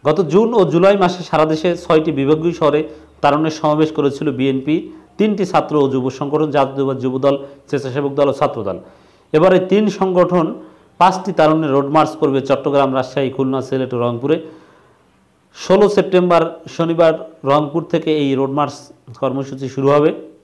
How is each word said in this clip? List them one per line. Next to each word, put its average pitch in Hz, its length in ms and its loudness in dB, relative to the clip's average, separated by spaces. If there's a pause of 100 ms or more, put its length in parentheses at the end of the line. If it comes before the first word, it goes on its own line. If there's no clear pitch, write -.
গত 156 160 2
জুন 202 320 2
ও 202 120 4
জুলাই 175 320 4
মাসে 180 260 0
সারা 156 220 2
দেশে 160 320 -2
ছয়টি 160 340 0
বিভাগীয় 156 420 0
শহরে 156 340 0 (340)
তারুণ্যের 151 300 2
সমাবেশ 156 400 0
করেছিল 147 400 -2
বিএনপি, 135 600 -2 (260)
তিনটি 208 280 0
ছাত্র 151 300 -2
ও 139 140 4
যুব 127 200 -2
সংগঠন, 147 420 -4
জাতীয়তাবাদী 135 480 -2
যুবদল, 131 380 0 (300)
স্বেচ্ছাসেবক 135 440 -4
দল 143 180 0
ও - 40 -2
ছাত্রদল। 98 460 -4 (520)
এবারে 180 280 4
তিন 196 300 2
সংগঠন 180 680 0 (420)
পাঁচটি 185 360 2
তারুণ্যের 156 380 2
road 139 140 2
march 156 300 2
করবে 135 260 0
চট্টগ্রাম, 139 540 0
রাজশাহী, 131 340 -2
খুলনা, 131 320 -4
সিলেট 131 320 -6
ও 120 60 -4
রংপুরে। 120 420 -2 (1120)
ষোলো 202 340 2
সেপ্টেম্বর 180 600 2 (160)
শনিবার 165 460 2 (320)
রংপুর 151 380 0
থেকে 160 340 -2
এই 139 180 0
road 135 140 0
march 139 240 -2 (460)
কর্মসূচি 135 500 -6
শুরু 139 200 0
হবে 147 240 4 (300)